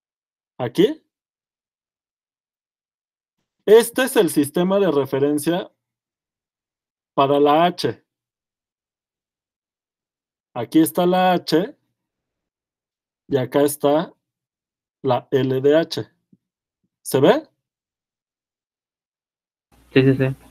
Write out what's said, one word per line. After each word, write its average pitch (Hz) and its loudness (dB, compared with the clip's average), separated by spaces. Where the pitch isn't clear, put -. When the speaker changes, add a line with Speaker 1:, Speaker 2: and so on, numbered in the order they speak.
Speaker 1:
aquí, 175 -4
este 226 4
es 247 -2
el 185 2
sistema 180 -2
de 190 0
referencia 143 -4
para 143 0
la 147 4
h. 175 -6
Aquí 123 -2
está 160 0
la 185 2
h 175 -4
y 135 -2
acá 127 -2
está 147 -2
la 127 -4
L 131 -2
de 143 2
h. 165 -6
¿Se - -4
ve? 233 2
Speaker 2:
Sí, 135 2
sí, 131 2
sí. 135 -4